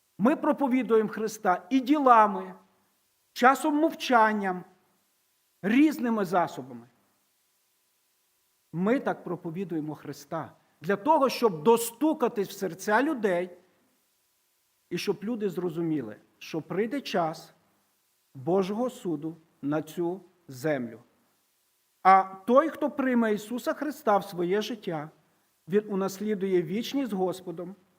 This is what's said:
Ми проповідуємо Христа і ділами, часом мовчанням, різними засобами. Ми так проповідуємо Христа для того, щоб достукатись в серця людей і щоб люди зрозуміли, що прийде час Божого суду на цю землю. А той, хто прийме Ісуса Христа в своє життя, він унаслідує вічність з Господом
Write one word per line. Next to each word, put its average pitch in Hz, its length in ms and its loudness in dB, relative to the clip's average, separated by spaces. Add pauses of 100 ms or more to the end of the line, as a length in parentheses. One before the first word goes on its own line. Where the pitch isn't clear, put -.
(180)
Ми 247 180 4
проповідуємо 240 760 2
Христа 208 600 -2
і 262 100 2
ділами, 220 760 4 (800)
часом 277 420 4
мовчанням, 220 880 2 (1000)
різними 233 640 2
засобами. 135 640 -2 (1900)
Ми 196 260 0
так - 240 -6
проповідуємо 160 720 -8
Христа 143 560 -12 (300)
для 180 140 -2
того, 269 340 4
щоб 175 340 0
достукатись 233 840 2
в - 20 -16
серця 208 520 -2
людей 202 540 -2 (1300)
і 175 80 -6
щоб 185 260 -4
люди 214 260 -4
зрозуміли, 156 680 -4 (220)
що - 240 -8
прийде 220 400 -4
час 165 520 -4 (840)
Божого 190 540 -2
суду 160 480 -8 (240)
на 147 200 -2
цю 175 400 -6 (260)
землю. 127 520 -4 (1040)
А 190 200 8
той, 269 460 2
хто 285 220 -4
прийме 240 420 0
Ісуса 240 400 -6
Христа 240 440 -2
в 185 60 0
своє 180 380 -2
життя, 175 480 -8 (580)
він 202 220 2
унаслідує 190 720 -2
вічність 226 480 -4
з 202 40 -6
Господом 180 600 -6 (240)